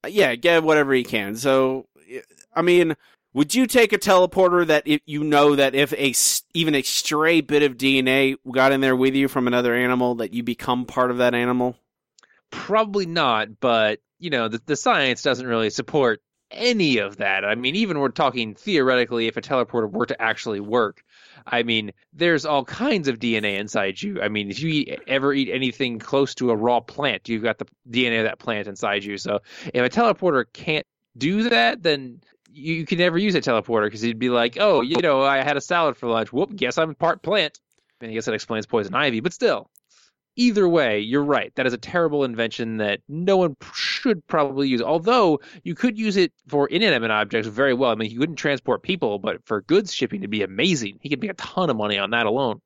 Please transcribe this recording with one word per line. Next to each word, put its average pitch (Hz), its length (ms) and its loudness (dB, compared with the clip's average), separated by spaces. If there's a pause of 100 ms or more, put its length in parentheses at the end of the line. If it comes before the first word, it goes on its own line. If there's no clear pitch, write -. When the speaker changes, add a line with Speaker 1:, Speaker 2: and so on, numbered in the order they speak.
Speaker 1:
Uh, - 40 -10
yeah, 170 280 2
get 165 260 4
whatever 151 300 4
he 127 100 4
can. 107 320 -4
So, 131 520 0 (680)
I 151 80 0
mean, 175 320 4 (380)
would 143 220 0
you 254 120 4
take 226 280 4
a 202 40 -2
teleporter 180 680 4
that 151 200 2
if 151 200 2
you 147 180 -6
know 147 320 6
that 135 180 2
if 143 200 2
a 135 160 0
s-, - 320 0 (100)
even 156 220 0
a 135 80 2
stray 156 580 0
bit 147 220 2
of 127 160 0
D 135 200 2
N 131 100 2
A 135 280 2 (160)
got 135 200 4
in 135 100 2
there 131 120 4
with 131 200 2
you 139 140 2
from 127 180 0
another 123 280 0
animal, 123 420 0
that 110 180 -6
you 120 80 -4
become 123 420 -4
part 127 260 0
of 123 80 -2
that 123 160 2
animal? 123 400 0 (760)
Speaker 2:
Probably 202 560 -2
not, 120 540 0
but, 110 400 2 (180)
you 170 120 -10
know, 120 180 0
the, 113 160 -6
the 147 120 -2
science 143 460 0
doesn't 127 240 -2
really 113 240 0
support 123 500 0 (300)
any 196 480 0
of 101 200 -4
that. 98 260 0
I 104 120 0
mean, 131 200 -4
even 196 220 0
we're 139 100 0
talking 120 460 -2
theoretically, 127 720 0
if 110 100 -4
a 113 60 -6
teleporter 117 480 -2
were 113 160 -2
to - 140 -6
actually 110 400 -2
work, 107 420 -2 (440)
I 120 160 -2
mean, 110 300 -2 (220)
there's 160 320 0
all 143 180 0
kinds 214 440 -2
of 117 100 -2
D 113 180 0
N 107 80 -2
A 101 120 -2
inside 101 440 -4
you. 202 200 -8
I 104 80 -2
mean, 104 220 -4
if 98 100 -8
you 165 100 -4
eat, 151 360 -4
ever 135 260 0
eat 135 200 -2
anything 127 460 -4
close 139 380 -2
to 123 140 0
a 113 60 2
raw 120 240 0
plant, 127 480 -6
you've 113 140 -4
got 113 160 -2
the - 80 -12 (220)
D 123 180 0
N 117 80 0
A 113 40 2
of 110 60 2
that - 140 -4
plant 107 280 -6
inside 101 380 -4
you. 101 140 -8
So 104 220 -4 (320)
if 123 120 0
a 123 60 0
teleporter 180 640 0
can't - 340 -6 (300)
do 196 340 0
that, 233 320 2
then 139 380 -2 (300)
you 160 360 -6
can 170 120 -2
never 175 200 2
use 202 160 2
a 147 60 2
teleporter 110 500 0
'cause 110 120 -10
you'd 117 160 -2
be 123 120 0
like, 120 280 0
"Oh, 196 220 4
you 143 220 0
know, 139 200 2
I 139 200 2
had 143 140 0
a 139 40 -2
salad 165 360 0
for 127 120 -10
lunch. 113 240 -2
Whoop, 139 240 -4
guess 123 220 -2
I'm 160 160 -2
part - 280 -2
plant." 170 360 -2 (420)
I 123 40 -14
mean, 110 80 -12
I - 20 -10
guess 110 100 -4
that 113 100 -2
explains 110 320 -6
poison 101 280 -2
ivy, 127 260 0
but 170 140 -4
still. 156 360 -2 (720)
Either 208 280 4
way, 127 320 2
you're 127 240 0
right. 135 320 0
That 131 100 0
is 120 60 2
a 120 60 -6
terrible 147 440 -2
invention 113 540 -4
that 104 320 -2
no 180 300 0
one 165 180 0
p-, - 180 -20
should - 540 -4
probably 139 400 0
use. 123 120 2
Although 170 600 2 (240)
you 175 100 -6
could 226 240 -2
use 214 180 -2
it 180 160 2 (140)
for 143 220 0
inanimate 143 420 2
objects 107 380 0
very 127 260 2
well. 123 160 2
I 107 60 0
mean, 110 120 -4
you 117 120 -10
couldn't 156 160 -2
transport 131 480 -2
people, 120 340 -2
but 95 280 -6
for 104 160 -4
goods 190 300 0
shipping, 107 280 -4
it'd 101 100 -10
be 104 140 -2
amazing. 107 580 -2
He 139 60 -12
could 139 120 -4
make 98 120 -6
a - 20 -10
ton - 360 -4
of 117 60 -2
money 104 220 -2
on 101 120 -4
that 117 160 0
alone. 117 400 -2